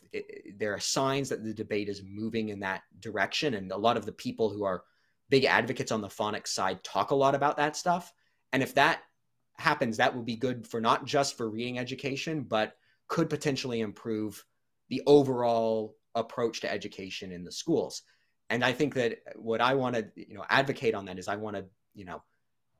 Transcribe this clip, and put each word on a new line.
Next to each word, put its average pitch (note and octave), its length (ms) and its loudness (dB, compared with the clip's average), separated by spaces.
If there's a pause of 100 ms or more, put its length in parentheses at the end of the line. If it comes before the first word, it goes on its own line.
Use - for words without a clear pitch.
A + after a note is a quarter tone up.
(140)
i-, F#2+ 40 -10
i-, - 440 -14
there G#2+ 120 -2
are F#2 60 -6
signs C3+ 500 0
that A2 140 -6
the A2 100 -6
debate G#2 400 -4
is F#2+ 80 -12 (200)
moving A2 280 -4
in G2+ 120 -8
that F#2+ 200 -4 (180)
direction, G#2+ 540 0
and F#2+ 180 -6
a G2+ 160 -2
lot A#2+ 100 6
of A2 80 -4
the G#2+ 200 -8
people A#2+ 240 0
who G2+ 140 -4
are F#2 200 -2 (460)
big B2+ 160 6
advocates A#2 460 2
on A2 100 0
the G2 180 -10
phonics G#2 400 -4
side F#2+ 240 -2
talk - 280 -2
a C#3 120 4
lot C#3 120 4
about C#3+ 220 2
that D3+ 200 0
stuff. F3+ 340 -2 (400)
And C3 120 2
if A#2+ 100 -4
that C#3 240 6 (600)
happens, C#3+ 400 2
that C3+ 180 8
will A#2 180 -8
be A2+ 120 -4
good B2 200 -4
for, A#2 160 -6
not A#2 240 4
just C#3 320 2
for A#2 100 -2
reading A#2+ 300 -4
education, C3 640 -4
but G#2+ 320 0 (320)
could D#3+ 220 0
potentially C3 520 -2
improve G#2+ 600 -6 (460)
the B2+ 160 -4
overall A#2+ 920 4 (200)
approach A#2 460 -2
to - 100 -2
education G2 600 -8
in F2 120 -10
the E2 80 -14
schools. A#2 500 -2 (480)
And A#2+ 140 0
I B2 100 4
think C#3+ 220 0
that A#2+ 160 0 (240)
what A2+ 260 -2
I C3 140 4
wanna, B2 280 0 (120)
you - 220 -16
know, F#2+ 120 -12
advocate B2+ 460 2
on G2 100 -6
that F#2 140 -10
is F#2 80 -10
I G2+ 80 -2
wanna, G#2 300 -6 (280)
you G2+ 120 -18
know, E2 180 -12 (560)